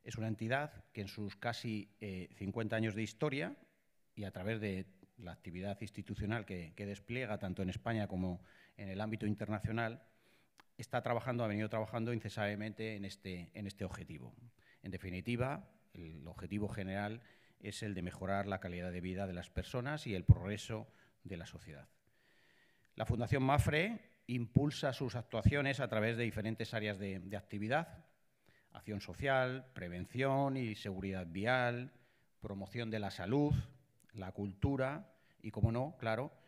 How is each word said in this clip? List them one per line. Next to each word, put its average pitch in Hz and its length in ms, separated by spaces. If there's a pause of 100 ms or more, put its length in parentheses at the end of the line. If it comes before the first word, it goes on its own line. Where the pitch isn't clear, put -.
es 113 140
una 110 120
entidad 120 560 (100)
que 107 80
en 95 60
sus 101 280
casi, 113 540 (100)
eh, 95 380
cincuenta 107 380
años 110 180
de 110 80
historia 143 520 (600)
y 107 100
a 92 60
través 104 280
de 95 280 (320)
la 90 140
actividad 92 500
institucional 104 640
que, 87 280
que 104 120
despliega 107 500
tanto 95 240
en 92 80
España 107 400
como 92 340 (360)
en 101 100
el 95 140
ámbito 110 240
internacional, 110 760 (760)
está 120 260
trabajando, 120 420
ha - 20
venido 107 220
trabajando 113 440
incesantemente 107 840
en 101 80
este, 92 500
en 104 140
este 98 160
objetivo. 92 500 (480)
En 98 80
definitiva, 120 800 (220)
el 80 340
objetivo 98 420
general 101 540 (380)
es 101 240
el 104 100
de 90 80
mejorar 95 460
la 98 100
calidad 90 320
de 90 100
vida 92 280
de 90 60
las 87 160
personas 131 580
y 101 80
el 90 80
progreso 107 640 (340)
de 98 140
la 85 100
sociedad. 71 400 (1080)
La 113 100
Fundación 120 380
mafre 156 560 (260)
impulsa 127 640
sus 123 220
actuaciones 131 640
a 135 80
través 113 300
de 120 80
diferentes 107 500
áreas 107 240
de, 95 220
de 98 160
actividad: 107 680 (680)
acción 104 280
social, 131 720
prevención 135 800
y 117 180
seguridad 95 540
vial, 120 640 (480)
promoción 107 500
de 110 80
la 101 140
salud, 143 420 (580)
la 92 200
cultura 131 800 (260)
y, 107 120
como 110 180
no, 127 300
claro, 117 320 (160)